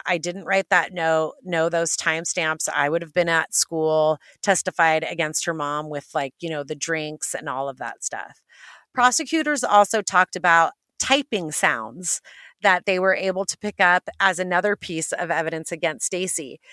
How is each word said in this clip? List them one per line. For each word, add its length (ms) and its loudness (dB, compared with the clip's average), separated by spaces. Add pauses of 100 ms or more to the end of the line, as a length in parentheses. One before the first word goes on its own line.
I 100 0
didn't 280 -6
write 240 0
that 240 2
note. 500 0
No, 260 0
those 260 0
timestamps, 800 -2
I 160 0
would 140 0
have 100 -18
been 160 2
at 240 0
school," 640 2 (240)
testified 600 2
against 420 -4
her 80 -2
mom 360 -4
with, 260 -10
like, 240 -4
you 100 -8
know, 140 -6
the 100 -8
drinks 640 -6
and 120 -8
all 220 -4
of 80 -10
that 260 -10
stuff. 380 -10 (540)
Prosecutors 680 0
also 380 4
talked 340 2
about 380 4 (240)
typing 540 0
sounds 680 -2 (420)
that 240 4
they 120 2
were 160 4
able 300 -2
to 140 -8
pick 240 -4
up 260 4 (140)
as 180 2
another 380 2
piece 340 -6
of 180 -4
evidence 400 -2
against 360 -4
Stacy. 560 -6 (120)